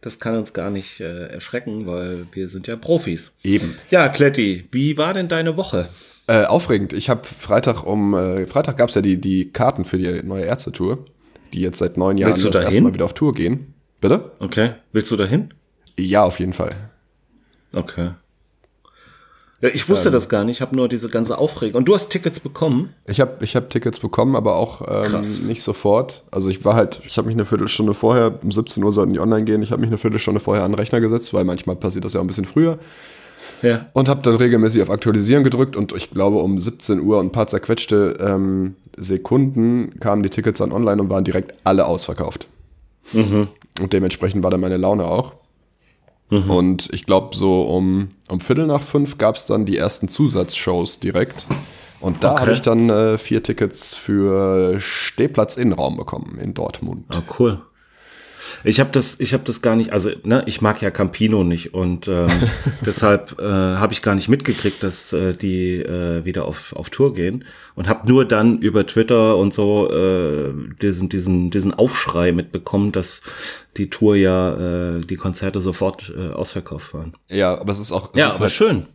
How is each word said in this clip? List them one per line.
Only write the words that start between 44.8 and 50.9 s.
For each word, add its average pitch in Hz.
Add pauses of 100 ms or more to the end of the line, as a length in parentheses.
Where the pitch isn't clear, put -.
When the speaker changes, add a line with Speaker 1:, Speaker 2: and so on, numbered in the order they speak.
Speaker 2:
auch. 90 (960)
Speaker 1:
Mhm. 98
Speaker 2:
Und 92
ich -
glaub, 95
so 92
um, 92 (160)
um 92
Viertel 151
nach 143
fünf 143
gab's 107
dann 107
die 95
ersten 101
Zusatzshows 90